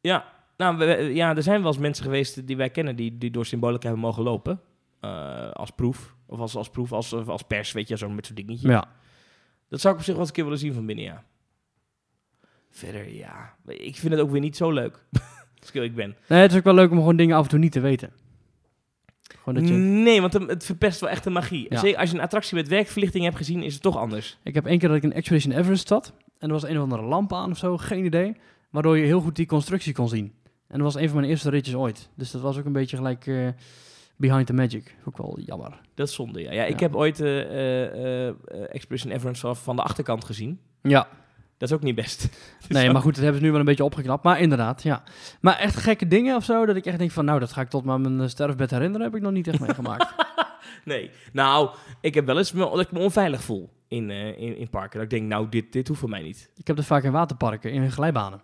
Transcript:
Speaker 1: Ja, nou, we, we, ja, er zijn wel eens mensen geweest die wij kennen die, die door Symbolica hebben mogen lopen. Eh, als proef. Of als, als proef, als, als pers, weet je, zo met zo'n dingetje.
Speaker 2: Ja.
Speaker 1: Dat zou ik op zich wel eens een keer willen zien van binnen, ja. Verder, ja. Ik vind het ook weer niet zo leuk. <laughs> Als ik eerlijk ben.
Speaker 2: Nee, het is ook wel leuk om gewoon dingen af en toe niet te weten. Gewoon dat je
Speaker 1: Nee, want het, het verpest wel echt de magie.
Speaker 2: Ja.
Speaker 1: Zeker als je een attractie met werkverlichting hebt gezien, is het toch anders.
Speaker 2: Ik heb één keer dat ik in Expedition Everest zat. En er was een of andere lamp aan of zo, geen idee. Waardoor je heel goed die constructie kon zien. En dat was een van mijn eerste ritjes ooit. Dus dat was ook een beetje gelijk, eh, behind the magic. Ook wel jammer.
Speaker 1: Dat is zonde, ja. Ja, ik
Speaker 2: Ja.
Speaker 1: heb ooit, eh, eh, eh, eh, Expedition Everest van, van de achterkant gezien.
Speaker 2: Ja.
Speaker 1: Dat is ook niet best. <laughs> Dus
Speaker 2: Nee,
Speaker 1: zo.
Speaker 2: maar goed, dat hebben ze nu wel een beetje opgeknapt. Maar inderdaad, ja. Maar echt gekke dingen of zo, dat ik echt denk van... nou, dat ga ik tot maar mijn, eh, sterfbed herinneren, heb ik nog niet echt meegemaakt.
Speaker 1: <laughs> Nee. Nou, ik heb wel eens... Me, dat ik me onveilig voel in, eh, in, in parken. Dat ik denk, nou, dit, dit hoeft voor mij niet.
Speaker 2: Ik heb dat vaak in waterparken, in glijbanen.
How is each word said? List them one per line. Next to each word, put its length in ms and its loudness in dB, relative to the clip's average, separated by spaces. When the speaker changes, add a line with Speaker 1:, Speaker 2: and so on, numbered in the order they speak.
Speaker 1:
Ja, 240 0
nou, 200 0
we, 80 2
we, 300 2
ja, 220 2
er 60 0
zijn 200 2
wel 100 0
eens 80 -4
mensen 240 -4
geweest 420 -4
die 100 -6
wij 140 -2
kennen 260 -4
die, 220 -6
die 120 -4
door 160 -4
Symbolica 360 -2
hebben 220 -4
mogen 180 -2
lopen. 380 -4
Eh, 500 -12
als 200 -12
proef. 440 -4
Of 120 -14
als, 180 -8
als 140 -8
proef, 220 -6
als, 220 -4
als 160 -8
pers, 300 -6
weet 160 -6
je, 80 -6
zo 120 -8
met 180 -10
zo'n 80 -18
dingetje. 340 -4
Speaker 2:
Ja. 160 4
Speaker 1:
Dat 120 -10
zou 140 4
ik 60 -4
op 60 -10
zich 80 -2
wel 80 -4
eens 60 -2
een 60 -12
keer 100 -2
willen 140 -4
zien 160 -4
van 120 -6
binnen, 180 -8
ja. 200 -16
Verder, 440 -14
ja. 400 -18
Ik 300 -14
vind 160 -2
het 100 2
ook 80 2
weer 100 0
niet 160 -4
zo 140 0
leuk. 340 -4
<laughs> 320 -20
Als 80 -20
ik 60 -20
eerlijk 200 -4
ben. 220 -6
Speaker 2:
Nee, 120 8
het 120 12
is 60 6
ook 60 2
wel 100 8
leuk 160 10
om 60 4
gewoon 200 6
dingen 200 6
af 60 6
en 80 0
toe 80 6
niet 140 4
te 80 0
weten. 320 0
Gewoon 160 -6
dat 140 4
je 60 6
Speaker 1:
Nee, 460 6
want 120 2
het, 160 2
het 160 -4
verpest 360 0
wel 100 -2
echt 140 -6
de 60 -2
magie. 400 -2
Speaker 2:
Ja. 80 0
Speaker 1:
Zeker 200 4
als 120 2
je 60 -2
een 60 -2
attractie 340 -2
met 120 -2
werkverlichting 560 0
hebt 120 0
gezien, 260 -4
is 120 -6
het 80 -14
toch 140 2
anders. 460 -6
Speaker 2:
Ik 120 -8
heb 120 0
één 120 4
keer 100 4
dat 80 4
ik 60 2
in 100 0
Expedition 420 2
Everest 340 2
zat. 240 0
En 100 -8
er 60 0
was 80 -2
een 140 -4
of 60 0
andere 200 -2
lamp 300 0
aan 180 -4
of 80 -6
zo, 200 -2
geen 260 -4
idee. 320 0
Waardoor 280 4
je 60 4
heel 160 4
goed 160 -2
die 100 0
constructie 480 -2
kon 140 0
zien. 260 -4
En 100 -6
dat 140 0
was 100 -4
een 60 2
van 100 0
mijn 120 2
eerste 200 0
ritjes 240 0
ooit. 400 -4
Dus 160 -10
dat 120 -8
was 160 -2
ook 60 -8
een 80 -4
beetje 240 -2
gelijk, 300 -4
eh, 220 -2
behind 300 4
the 60 -4
magic. 520 -4
Ook 140 -12
wel 220 -10
jammer. 400 -12
Speaker 1:
Dat 140 -4
is 60 -10
zonde, 280 -10
ja. 100 -10
Ja, 120 -2
ik 160 -2
Speaker 2:
Ja. 60 4
Speaker 1:
heb 100 0
ooit, 240 2
eh, 200 0
eh, 460 -2
eh, 420 -6
eh, 60 -6
Expedition 380 -8
Everest 280 -6
van, 160 -4
van 200 -6
de 60 0
achterkant 420 -4
gezien. 360 -8
Speaker 2:
Ja. 260 6
Speaker 1:
Dat 100 -6
is 60 2
ook 80 -2
niet 120 0
best. 280 -6
<laughs> 60 -2
Dus 80 -20
Speaker 2:
Nee, 180 6
Speaker 1:
zo. 60 8
Speaker 2:
maar 100 6
goed, 120 4
dat 80 -2
hebben 180 2
ze 60 2
nu 40 6
wel 100 4
een 60 4
beetje 180 4
opgeknapt. 400 -2
Maar 160 6
inderdaad, 420 2
ja. 200 0
Maar 180 4
echt 180 0
gekke 320 0
dingen 280 4
of 80 -2
zo, 220 2
dat 100 2
ik 100 -4
echt 120 -2
denk 120 0
van... 140 -2
nou, 160 2
dat 120 -4
ga 80 -6
ik 80 -4
tot 160 -4
maar 160 0
mijn, 200 0
eh, 80 0
sterfbed 420 -2
herinneren, 360 -2
heb 100 -6
ik 60 -4
nog 100 0
niet 160 -2
echt 120 0
meegemaakt. 540 -4
Speaker 1:
<laughs> 80 -2
Nee. 260 -6
Nou, 380 4
ik 140 -2
heb 120 2
wel 120 2
eens... 140 0
Me, 80 -2
dat 200 0
ik 120 -2
me 60 -6
onveilig 440 0
voel 280 -8
in, 220 -6
eh, 180 -8
in, 280 -10
in 140 -10
parken. 240 -8
Dat 80 -6
ik 160 -4
denk, 100 -4
nou, 200 -2
dit, 240 -4
dit 160 -4
hoeft 120 -4
voor 80 -6
mij 140 -8
niet. 340 -16
Speaker 2:
Ik 100 -14
heb 100 0
dat 80 -2
vaak 200 2
in 80 2
waterparken, 600 -2
in 180 0
glijbanen. 540 -2